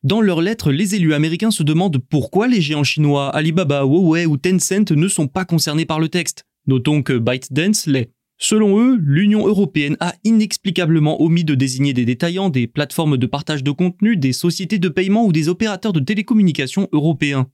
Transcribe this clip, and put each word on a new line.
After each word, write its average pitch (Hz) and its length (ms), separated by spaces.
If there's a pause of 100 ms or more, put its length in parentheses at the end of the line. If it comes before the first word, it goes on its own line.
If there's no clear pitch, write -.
Dans 185 180
leur 180 180
lettre, 185 320
les 185 240
élus 160 180
américains 165 380
se 170 120
demandent 156 340
pourquoi 156 500
les 240 140
géants 147 240
chinois 143 500
Alibaba, 156 460
Huawei 165 440
ou 151 120
Tencent 185 540
ne 156 180
sont 156 180
pas 185 160
concernés 160 420
par 156 140
le 160 80
texte. - 380 (220)
Notons 135 340
que 127 160
ByteDance 131 720
l'est. 135 240 (260)
Selon 214 400
eux, 247 240
l'Union 196 460
européenne 160 540
a 175 120 (120)
inexplicablement 180 960
omis 170 240
de 151 100
désigner 131 380
des 123 100
détaillants, 170 460
des 127 180
plateformes 147 480
de 123 100
partage 147 380
de 147 80
contenu, 185 460
des 135 160
sociétés 175 440
de 180 120
paiement 196 360
ou 196 60
des 156 160
opérateurs 202 460
de 156 80
télécommunications 190 920
européens. 143 640